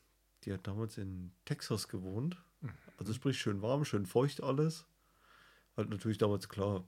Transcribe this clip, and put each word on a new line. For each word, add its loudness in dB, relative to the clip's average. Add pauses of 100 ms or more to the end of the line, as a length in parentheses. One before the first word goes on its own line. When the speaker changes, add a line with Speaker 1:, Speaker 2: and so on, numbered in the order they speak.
(420)
Speaker 1:
die -4
hat -4
damals -4
in -8 (120)
Texas -2
gewohnt. -4 (180)
Speaker 2:
Mhm. -8 (240)
Speaker 1:
Also -4
sprich, 2
schön 0
warm, 2
schön 0
feucht 4
alles. 2 (920)
Halt -2
natürlich 0
damals, 2
klar, 0